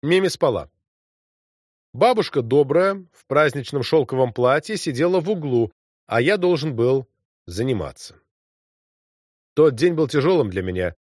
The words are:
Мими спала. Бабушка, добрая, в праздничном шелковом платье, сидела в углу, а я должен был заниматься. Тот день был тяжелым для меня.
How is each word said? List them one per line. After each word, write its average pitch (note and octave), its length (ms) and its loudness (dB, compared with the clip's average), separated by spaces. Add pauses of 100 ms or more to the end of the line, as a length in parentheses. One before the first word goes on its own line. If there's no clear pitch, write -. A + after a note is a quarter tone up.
Мими F3+ 260 2
спала. A2 420 -2 (1200)
Бабушка, G3 480 2
добрая, D3+ 720 2
в - 160 -20
праздничном C#3 560 0
шелковом C3 500 0
платье, C#3 440 0
сидела E3+ 420 -2
в E3 100 -8
углу, C#3 420 -2 (360)
а A2 140 0
я F#3 160 2
должен D#3+ 380 -2
был B2+ 320 0 (380)
заниматься. G2+ 760 -6 (1300)
Тот D3 220 4
день E3+ 180 0
был D#3 140 0
тяжелым D3+ 420 0
для F#2 120 -6
меня. F2+ 340 -4 (120)